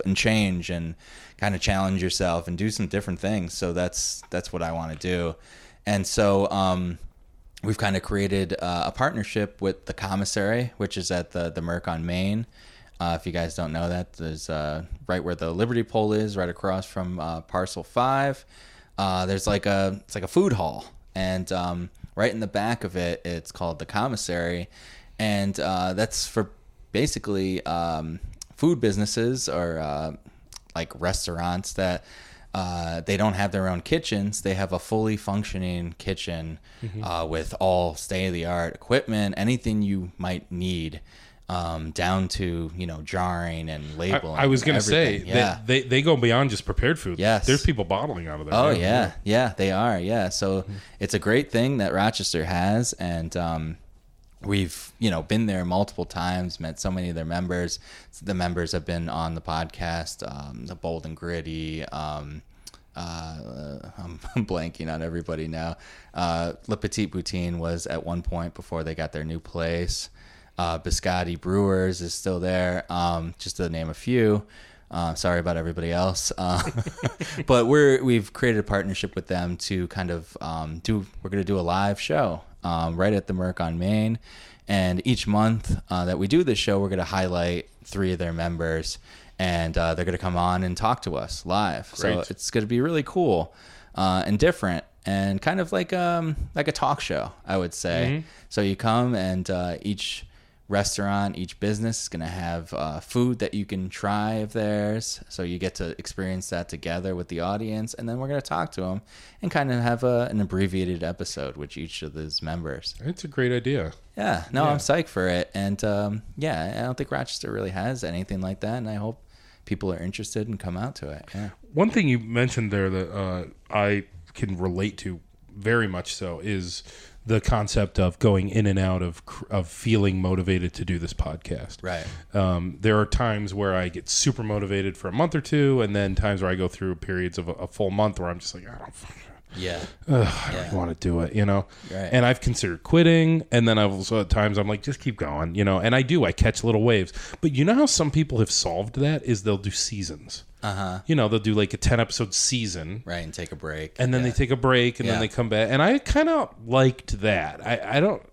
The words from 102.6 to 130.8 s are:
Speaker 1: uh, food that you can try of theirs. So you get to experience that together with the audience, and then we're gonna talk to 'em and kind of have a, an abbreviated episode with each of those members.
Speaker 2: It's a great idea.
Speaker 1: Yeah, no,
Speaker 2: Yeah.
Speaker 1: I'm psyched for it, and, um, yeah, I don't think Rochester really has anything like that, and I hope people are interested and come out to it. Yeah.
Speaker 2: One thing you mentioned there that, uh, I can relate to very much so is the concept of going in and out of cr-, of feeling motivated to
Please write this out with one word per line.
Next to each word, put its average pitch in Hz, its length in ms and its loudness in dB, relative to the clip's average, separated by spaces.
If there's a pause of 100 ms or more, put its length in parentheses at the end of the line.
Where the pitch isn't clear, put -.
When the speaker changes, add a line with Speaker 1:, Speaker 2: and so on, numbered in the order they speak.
Speaker 1:
uh, 78 260 -4
food 123 400 0
that - 160 -4
you 101 100 -2
can 92 240 -4
try 104 460 -2
of 107 180 -4
theirs. 104 760 -2
So - 140 -10
you 87 160 -4
get 90 180 -2
to 85 220 -6
experience 92 540 -6
that 87 180 -4
together 87 460 -4
with 87 140 -6
the 85 100 -4
audience, 107 560 -4
and 117 120 -8
then 117 120 -4
we're 135 80 -6
gonna 143 140 -2
talk 147 320 -4
to 95 100 -4
'em 92 180 -4 (400)
and 185 80 -2
kind 139 220 0
of 120 100 2
have 120 220 0
a, 123 260 4
an 107 100 0
abbreviated 92 640 0
episode 78 560 -6
with 73 180 -10
each 78 280 -10
of 73 100 -10
those 78 300 -6
members. 78 500 -6 (100)
Speaker 2:
It's 170 200 -6
a 165 40 -10
great 127 240 0
idea. 120 420 -2 (220)
Speaker 1:
Yeah, 120 360 0
no, 135 140 2
Speaker 2:
Yeah. 147 60 4
Speaker 1:
I'm 147 60 2
psyched 165 300 2
for 92 200 0
it, 90 280 2
and, 98 280 -2
um, 104 380 0 (160)
yeah, 101 400 -2
I 110 60 -4
don't 127 140 -4
think 139 120 -6
Rochester 131 420 -6
really 104 200 -4
has 90 320 -4
anything 90 360 -4
like 95 200 -4
that, 107 180 -4
and 117 100 -6
I 107 80 -6
hope 110 280 -6 (420)
people 95 260 -2
are 82 80 -4
interested 104 480 -6
and 113 120 -6
come 90 180 -4
out 120 200 -4
to 71 120 -10
it. 73 240 -12
Yeah. 101 160 -6 (240)
Speaker 2:
One 190 160 4
thing 208 180 4
you 123 120 4
mentioned 117 520 0
there 98 200 4
that, 92 200 -2
uh, 92 340 -2 (260)
I 101 320 2 (320)
can 98 240 -2
relate 95 400 0
to 87 200 -8 (360)
very 110 320 2
much 90 260 -4
so 85 280 -6
is 92 420 -4 (420)
the 110 160 4
concept 107 580 2
of 90 180 4
going 98 320 6
in 107 160 4
and 98 140 4
out 92 240 2
of 87 220 -6
cr-, - 260 -12
of 92 160 0
feeling 101 520 2
motivated 92 540 2
to - 120 -6